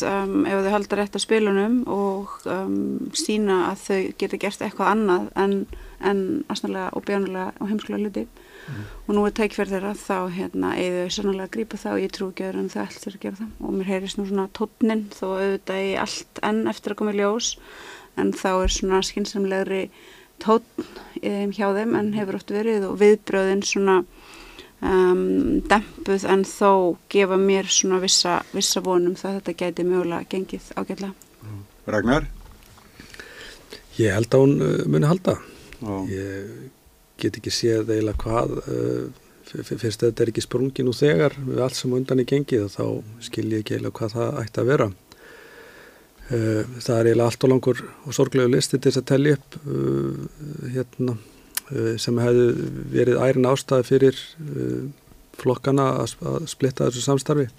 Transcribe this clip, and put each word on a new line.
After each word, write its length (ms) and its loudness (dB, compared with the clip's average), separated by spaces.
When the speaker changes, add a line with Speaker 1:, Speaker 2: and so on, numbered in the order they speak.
Speaker 1:
um, 380 0
ef 180 0
þau 80 0
halda 240 0
rétt 160 -2
á 80 -4
spilunum 540 2
og, 400 -2
um, 680 -4
sýna 440 0
að 180 -6
þau 320 -2
geta 220 -4
gert 260 -4
eitthvað 240 -2
annað 380 2
en, 300 0
en 220 0
asnalega 500 -6
og 80 -8
bjánalega 560 -4
og 80 -4
heimskulega 320 -4
hluti 240 -4
Speaker 2:
Mhm. 560 -16
Speaker 1:
og 60 2
nú 120 4
er 100 0
tækifæri 320 0
þeirra, 240 -4
þá, 240 -4
hérna, 400 -2
eiga 320 -2
þau 80 -6
sannarlega 360 -4
að 40 -20
grípa 240 -6
það 160 -6
og 80 0
ég 120 -2
trúi 200 -6
ekki 160 -6
öðru 100 -4
en 120 -2
þau 160 -6
ætli 180 -16
sér 80 -8
að 80 -18
gera 160 -8
það. 140 -10
Og 140 -6
mér 100 -2
heyrist 320 -4
nú 100 -4
svona 220 -2
tónninn, 640 -2
þó 140 -8
auðvitað 480 -2
í 160 -2
allt 420 -8
enn 240 0
eftir 260 -4
að 40 -8
koma 160 -2
í 80 -4
ljós, 360 0
en 160 2
þá 160 -4
er 80 2
svona 320 2
skynsamlegri 840 -2
tónn, 240 2
um, 300 -2
hjá 240 0
þeim 180 0
en 200 0
hefur 220 -2
oft 120 -10
verið 400 0
og 100 -4
viðbrögðin 640 6
svona, 420 4
um, 840 4
dempuð 640 0
en 140 4
þó 520 4
gefa 260 4
mér 300 4
svona 340 2
vissa, 420 2
vissa 260 0
von 280 2
um 80 2
það 180 -6
að 80 -6
þetta 140 -6
gæti 280 -2
mögulega 440 0
gengið 480 -6
ágætlega. 380 -6
Speaker 2:
Ragnar? 420 0
Speaker 3:
Ég 160 2
held 160 -2
að 140 6
hún, 80 6
uh, 240 0
muni 220 2
halda. 300 0
Speaker 2:
Já. 140 -6
Speaker 3:
Ég 600 -10
get 180 -2
ekki 140 -10
séð 400 0
eiginlega 320 0
hvað, 300 0
uh, 400 -2
f-, 220 -12
f-, 160 -8
fyrst 240 -2
þetta 180 2
er 80 2
ekki 140 -2
sprungið 420 -2
nú 80 0
þegar 400 2
við 260 -6
allt 140 0
sem 160 -4
á 80 2
undan 220 2
er 40 2
gengið, 460 0
þá 140 -4
skil 300 -6
ég 140 -2
ekki 100 -4
eiginlega 240 -6
hvað 160 -4
það 300 -2
ætti 180 -4
að 80 4
vera. 180 4
Uh, 340 0
það 160 2
er 80 6
eiginlega 180 6
allt 180 0
of 60 8
langur 320 2
og 80 -8
sorglegur 380 4
listi 260 2
til 140 4
þess 80 0
að 80 -2
telja 300 6
upp, 260 -18
uh, 1120 -4
hérna, 400 -4
uh, 240 0
sem 240 0
hefði 280 6
verið 320 4
ærin 240 4
ástæða 400 2
fyrir, 300 6
uh, 380 -4
flokkana 480 2
að 100 -4
sp-, 160 -10
að 180 -2
splitta 400 0
þessu 160 -2
samstarfi. 460 2